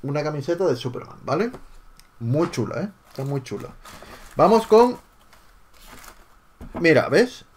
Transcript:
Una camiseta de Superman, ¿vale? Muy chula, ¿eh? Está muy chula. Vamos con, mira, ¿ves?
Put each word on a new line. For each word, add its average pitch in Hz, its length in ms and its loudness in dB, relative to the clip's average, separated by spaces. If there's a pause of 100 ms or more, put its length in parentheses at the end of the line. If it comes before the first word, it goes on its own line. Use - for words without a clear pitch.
Una 143 200 -4
camiseta 151 440 -2
de 135 100 0
Superman, - 460 -12
¿vale? 185 280 -2 (680)
Muy 139 300 0
chula, 123 320 -6
¿eh? 208 100 -8 (160)
Está - 160 -10
muy 139 180 -6
chula. - 280 -12 (680)
Vamos 208 320 4
con, 240 320 6 (1800)
mira, 165 280 4
¿ves? 202 360 0 (120)